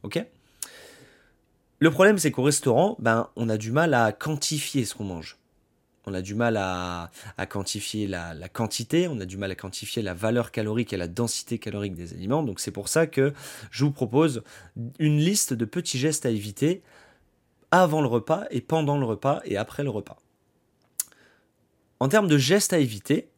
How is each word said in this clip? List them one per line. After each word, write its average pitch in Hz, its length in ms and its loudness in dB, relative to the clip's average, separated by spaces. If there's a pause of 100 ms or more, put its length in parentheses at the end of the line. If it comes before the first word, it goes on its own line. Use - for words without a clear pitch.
Ok ? 131 200 -4 (1600)
Le 160 100 6
problème, 190 260 8
c'est 156 140 2
qu'au 123 140 -2
restaurant, 143 560 4
ben, 113 340 2
on 117 140 -2
a 110 80 0
du 110 160 -4
mal 160 200 2
à 117 200 4
quantifier 147 720 -4
ce - 100 -8
qu'on - 80 -10
mange. 87 340 -10 (720)
On 98 80 -8
a 92 80 -6
du 101 120 -8
mal 113 220 2
à, 90 540 -4 (260)
à 95 80 -6
quantifier 101 640 -6
la, 85 260 -8
la 80 160 -14
quantité, 123 580 -2
on 139 140 -6
a 92 60 -8
du 95 100 -12
mal 98 140 -4
à 92 40 -6
quantifier - 480 -8
la 92 120 -4
valeur 113 360 0
calorique 110 440 -4
et - 20 -4
la 87 100 -4
densité 113 520 -4
calorique 101 360 -6
des 85 200 -12
aliments. 104 280 -2
Donc 117 160 -4
c'est - 120 -6
pour 101 180 -8
ça 160 180 2
que 143 280 2 (360)
je 131 140 -2
vous 147 60 4
propose 135 520 0 (560)
une 151 200 4
liste 175 340 2
de 117 140 -2
petits 170 320 -4
gestes 156 260 -2
à 127 60 2
éviter 113 520 -2 (880)
avant 165 300 6
le 139 80 2
repas 120 420 0
et 123 120 -2
pendant 151 340 0
le 139 80 0
repas 123 400 0
et 98 140 -4
après 113 260 -6
le 139 60 -4
repas. 104 260 -8 (1800)
En 131 80 2
termes 202 200 4
de 147 100 8
gestes 160 340 4
à 175 60 4
éviter 127 600 0